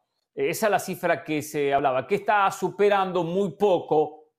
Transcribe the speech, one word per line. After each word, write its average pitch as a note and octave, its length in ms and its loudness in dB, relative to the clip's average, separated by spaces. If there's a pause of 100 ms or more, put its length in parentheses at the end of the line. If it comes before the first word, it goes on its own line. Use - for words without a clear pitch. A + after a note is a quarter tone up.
(340)
Eh, - 160 -2
esa G#3+ 160 -2
es G#3 60 2
la F3 80 0
cifra E3+ 420 -2
que D3+ 200 -4
se C#3+ 300 -2
hablaba, C3+ 360 0
que G3+ 80 0
está G3+ 340 2
superando F#3+ 720 0
muy F3 300 -2
poco, D#3+ 880 0